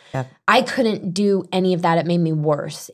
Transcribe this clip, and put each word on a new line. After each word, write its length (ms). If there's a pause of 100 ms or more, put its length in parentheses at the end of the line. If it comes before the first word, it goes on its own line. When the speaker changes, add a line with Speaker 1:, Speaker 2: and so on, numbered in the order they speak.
(160)
Speaker 1:
Yep. 120 (200)
Speaker 2:
I 160
couldn't 500
do 380
any 240
of 80
that. 160
It 80
made 120
me 140
worse. 600